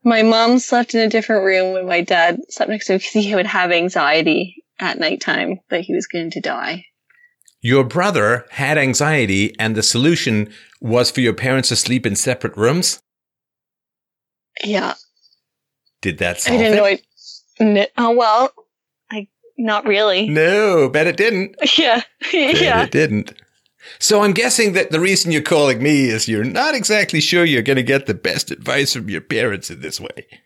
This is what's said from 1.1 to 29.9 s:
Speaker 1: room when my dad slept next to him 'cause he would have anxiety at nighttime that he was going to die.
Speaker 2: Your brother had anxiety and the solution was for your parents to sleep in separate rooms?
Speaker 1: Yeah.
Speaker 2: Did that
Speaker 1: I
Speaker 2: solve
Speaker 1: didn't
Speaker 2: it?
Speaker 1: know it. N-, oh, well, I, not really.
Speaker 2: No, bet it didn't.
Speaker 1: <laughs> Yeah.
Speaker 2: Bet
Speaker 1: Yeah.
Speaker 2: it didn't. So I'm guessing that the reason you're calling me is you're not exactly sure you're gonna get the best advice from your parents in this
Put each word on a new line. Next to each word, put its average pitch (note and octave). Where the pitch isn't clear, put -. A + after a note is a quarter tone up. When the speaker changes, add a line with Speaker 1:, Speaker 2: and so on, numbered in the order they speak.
Speaker 1:
room F#3
when F#3
my F3
dad F3
slept -
next G#3+
to G3
him F#3+
'cause -
he G#3
would F#3
have F3+
anxiety E3+
at -
nighttime F3+
that F3
he F#3+
was F#3+
going E3
to E3
die. D#3
Speaker 2:
Your C3
brother B2
had C#3+
anxiety B2+
and A2
the A2
solution A#2+
was A#2
for -
your A#2
parents C3
to A#2
sleep B2
in G2+
separate B2
rooms? C#3
Speaker 1:
Yeah. G3+
Speaker 2:
Did F2
that F2
Speaker 1:
I -
Speaker 2:
solve A#3
Speaker 1:
didn't A3
Speaker 2:
it? G3+
Speaker 1:
know G#3
it. G3
N-, G#3
oh, A#3
well, A#3+
I, G#3
not A3
really. G3+
Speaker 2:
No, F3
bet D3+
it -
didn't. G3
Speaker 1:
<laughs> -
Yeah. A#3+
Speaker 2:
Bet D#4
Speaker 1:
Yeah. B3
Speaker 2:
it -
didn't. A#2+
So G#3
I'm G3
guessing A3+
that F3+
the D#3+
reason F3+
you're D3+
calling C#3+
me C#3+
is A2
you're G#2+
not C4
exactly G#3
sure F3
you're C3+
gonna C3
get C3+
the G#2+
best -
advice C3+
from A2+
your E2+
parents A2
in D2
this D2+